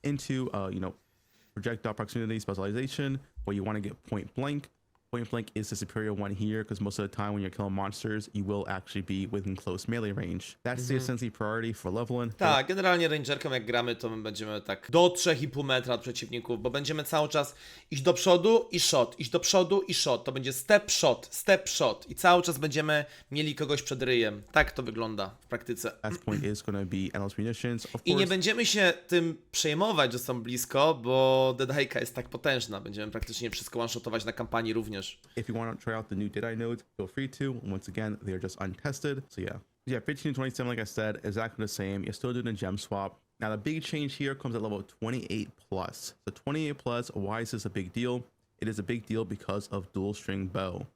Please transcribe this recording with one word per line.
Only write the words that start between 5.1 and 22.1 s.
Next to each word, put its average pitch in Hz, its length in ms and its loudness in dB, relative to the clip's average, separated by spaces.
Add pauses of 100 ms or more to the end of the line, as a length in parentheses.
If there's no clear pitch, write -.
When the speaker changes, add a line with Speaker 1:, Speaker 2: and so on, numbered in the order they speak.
Speaker 1:
Point 120 160 -4
blank 117 260 -4
is 107 140 -4
the 104 60 -4
superior 107 380 -4
one 101 200 -4
here, 107 300 -2
'cause 104 160 -6
most 101 180 -2
of 104 140 -2
the - 60 -18
time 104 160 -2
when 101 80 -2
you're 95 160 -4
killing 98 160 -2
monsters, 101 600 -4
you 101 120 -2
will 101 240 0
actually 98 340 -6
be 95 240 -2
within 95 300 -4
close 90 340 -6
melee 110 220 -2
range. 90 500 -6
That's 123 240 -4
the 135 60 0
Speaker 2:
Mm-hmm. 131 40 2
Speaker 1:
Ascendancy 123 340 -2
priority 113 420 -2
for 92 200 -4
leveling. 117 420 -2
Speaker 2:
Tak, 143 320 4
generalnie 180 400 4
rangerką 143 440 0
jak 120 140 -2
gramy, 120 300 2
to 117 140 -6
my 110 140 -6
będziemy 107 380 -6
tak - 300 -6
do 170 180 10
trzech 170 320 2
i 151 60 -2
pół 135 160 -4
metra 127 300 2
od 113 80 -2
przeciwników, 117 600 -6
bo 123 80 0
będziemy 143 340 -2
cały 151 260 2
czas 143 260 0 (360)
iść 135 100 -2
do 175 120 6
przodu 190 580 6
i 175 80 0
shot, - 400 4
iść 127 100 -4
do - 100 2
przodu 190 420 6
i 185 120 -4
shot. 123 300 2
To 135 80 -4
będzie 131 220 -4
step 208 380 4
shot, - 400 4
step - 380 4
shot - 400 0
i 120 60 -10